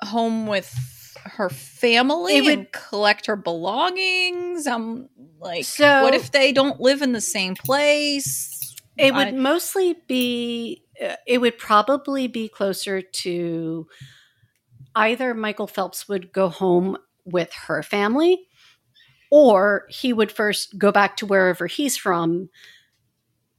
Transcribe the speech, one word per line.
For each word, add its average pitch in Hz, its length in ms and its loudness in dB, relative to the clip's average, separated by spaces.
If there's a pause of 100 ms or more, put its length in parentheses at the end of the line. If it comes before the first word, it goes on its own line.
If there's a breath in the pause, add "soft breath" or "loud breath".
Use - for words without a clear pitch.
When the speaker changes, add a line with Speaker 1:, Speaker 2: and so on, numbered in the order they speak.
Speaker 1:
home 226 460 -2
with 196 260 -4 (520)
her 190 240 -4
family 269 880 0
Speaker 2:
It 277 80 4
would 302 140 4
Speaker 1:
and - 120 -14
collect 208 540 -2
her 214 100 -2
belongings? 349 1300 -4
Um, 233 440 -6 (300)
like, 175 260 -8
Speaker 2:
So 285 380 4
Speaker 1:
what 269 120 4
if - 160 -6
they 277 220 4
don't 269 260 0
live 277 220 2
in 269 100 0
the 226 100 -4
same 185 340 -4
place? 294 1200 -2 (220)
Speaker 2:
It 269 160 4
Speaker 1:
I 277 120 0
Speaker 2:
would 247 100 -4
mostly 339 600 0 (120)
be, 240 760 -4 (200)
uh, 175 120 -6 (120)
it 247 120 0
would 233 200 0
probably 269 680 0
be 226 200 -6
closer 196 540 -4
to 165 840 -6 (1080 soft breath)
either 233 400 0
Michael 214 320 -6
Phelps - 400 -8
would 185 240 -6
go 190 180 2
home 180 480 2 (280)
with 175 260 -2 (160)
her 160 160 -4
family, 262 560 2 (880 soft breath)
or 208 600 6
he - 240 -2
would 220 180 2
first 208 480 -4
go 202 140 4
back 202 240 4
to - 80 -6
wherever 185 420 2
he's 285 300 -4
from, 170 500 -2 (1120 soft breath)